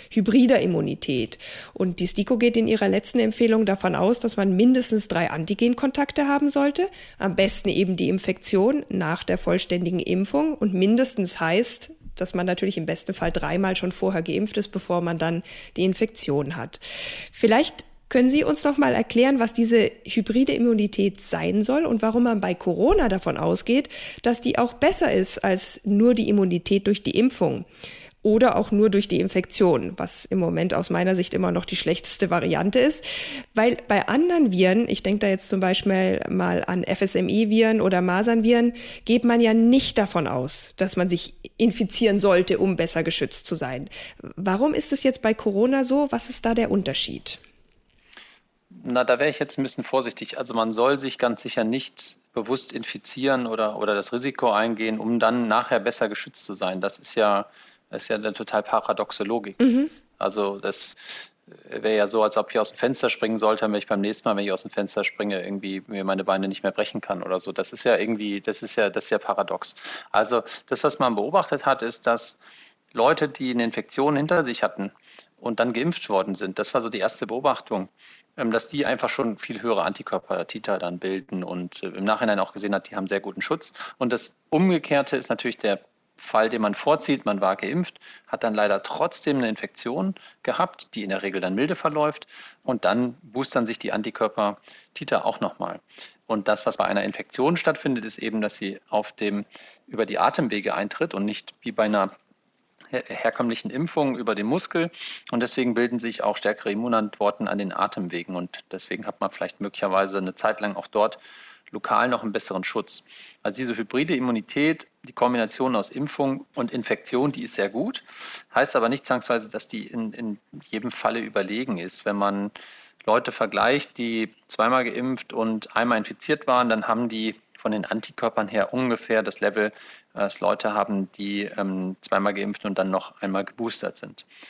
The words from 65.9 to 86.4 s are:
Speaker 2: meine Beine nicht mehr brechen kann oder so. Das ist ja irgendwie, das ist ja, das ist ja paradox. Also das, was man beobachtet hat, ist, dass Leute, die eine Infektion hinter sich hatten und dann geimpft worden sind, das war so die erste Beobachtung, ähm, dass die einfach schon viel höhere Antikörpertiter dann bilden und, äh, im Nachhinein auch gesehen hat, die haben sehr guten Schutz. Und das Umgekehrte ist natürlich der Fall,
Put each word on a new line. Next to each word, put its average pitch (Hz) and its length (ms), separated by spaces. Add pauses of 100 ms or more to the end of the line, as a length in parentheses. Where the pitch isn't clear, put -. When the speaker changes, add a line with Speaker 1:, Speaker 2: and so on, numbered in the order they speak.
Speaker 2:
meine 95 200
Beine 95 240
nicht 95 160
mehr 98 80
brechen 107 300
kann 92 220
oder 92 160
so. 95 120
Das - 220
ist 120 120
ja 127 120
irgendwie, 104 440
das - 200
ist 113 140
ja, 107 140
das 92 160
ist - 40
ja 110 80
paradox. - 580 (360)
Also 110 320 (240)
das, - 160
was - 160
man 123 160
beobachtet 147 500
hat, 135 160
ist, 117 240
dass 117 320 (540)
Leute, 147 360
die 131 240
eine 120 120
Infektion 135 520
hinter 156 280
sich 120 200
hatten 101 280 (460)
und 117 220
dann 120 140
geimpft 147 360
worden 98 260
sind, 92 240
das 104 140
war 127 80
so 113 80
die 107 100
erste 101 260
Beobachtung, 113 640 (480)
ähm, 117 140
dass 110 160
die 143 180
einfach 123 240
schon 117 280
viel 107 240
höhere 107 220
Antikörpertiter 92 920
dann 90 220
bilden 95 440
und, 87 400
äh, 92 40
im 90 160
Nachhinein 107 360
auch 95 140
gesehen 101 220
hat, 95 140
die 104 60
haben 95 120
sehr 98 140
guten 98 200
Schutz. - 320 (240)
Und 123 160
das - 220 (140)
Umgekehrte 151 680
ist 127 120
natürlich 117 280
der 101 220 (400)
Fall, 110 300